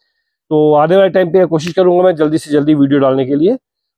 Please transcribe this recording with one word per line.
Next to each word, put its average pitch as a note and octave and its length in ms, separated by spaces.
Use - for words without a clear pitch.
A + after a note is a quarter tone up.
तो D3+ 240
आने D#3 240
वाले F#3+ 120
time F3+ 240
पे F#3 120
कोशिश D#3+ 280
करूंगा F3+ 300
मैं F#3 120
जल्दी D3+ 220
से D3+ 140
जल्दी D3 220
video C#3 260
डालने C3+ 260
के C#3 100
लिए। F#3 220